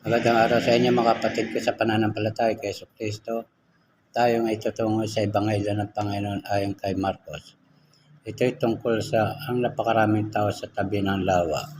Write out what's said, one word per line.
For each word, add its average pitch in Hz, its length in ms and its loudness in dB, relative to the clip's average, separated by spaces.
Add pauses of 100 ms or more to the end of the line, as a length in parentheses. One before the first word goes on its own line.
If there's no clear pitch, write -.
Magandang 117 320 4
araw 117 240 6
sa 120 160 4
inyo, 120 160 4
mga 117 240 4
kapatid 110 400 -2
ko 113 80 -2
sa 117 160 -2
pananampalataya 110 800 0
kay 101 160 -6
Jesucristo. 113 720 -10 (640)
Tayo 117 320 2
ay 110 160 0
tutungo 110 480 -2
sa 107 160 -2
Ebanghelyo 104 560 0
ng 104 160 -6
Panginoon 101 480 -4
ayon 101 320 -2
kay 98 240 -6
Marcos. 92 560 -6 (720)
Ito'y 123 320 -2
tungkol 113 400 0
sa 107 320 0 (160)
ang 123 160 -2
napakaraming 107 640 2
tao 104 240 0
sa - 160 -8
tabi 101 320 -4
ng 98 240 0
lawa. 87 400 0 (160)